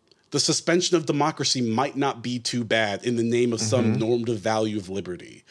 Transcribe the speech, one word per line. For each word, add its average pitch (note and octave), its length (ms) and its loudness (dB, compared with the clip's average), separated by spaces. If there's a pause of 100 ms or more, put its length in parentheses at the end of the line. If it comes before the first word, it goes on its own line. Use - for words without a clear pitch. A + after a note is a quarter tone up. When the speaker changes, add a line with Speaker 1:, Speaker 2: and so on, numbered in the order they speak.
(320)
Speaker 1:
the C#3 100 2
suspension F3 560 2
of D#3 80 -2
democracy D3 560 0
might A#2+ 340 0
not C3 260 -2
be B2 160 -4
too A#2+ 280 -4
bad G#2 400 2
in A#2+ 100 0
the A#2 80 2
name A#2+ 300 2
of A2 80 -4
some A2+ 320 2
Speaker 2:
Mm-hmm. G#2 60 0
Speaker 1:
normative A2+ 400 0
value A2 380 0
of F#2 120 -8
liberty. F2+ 600 -10